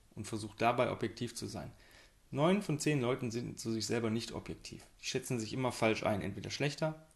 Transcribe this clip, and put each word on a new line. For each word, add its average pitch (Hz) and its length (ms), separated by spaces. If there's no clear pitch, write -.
und 107 120
versuch 107 300
dabei 120 340
objektiv 110 440
zu - 120
sein. 82 260
Neun 175 320
von 151 160
zehn 151 220
Leuten 123 300
sind 120 280
zu 113 140
sich 110 140
selber 117 240
nicht 113 220
objektiv. - 540
Die - 60
schätzen 127 340
sich 107 120
immer 127 200
falsch 113 320
ein, 104 180
entweder 98 280
schlechter 147 640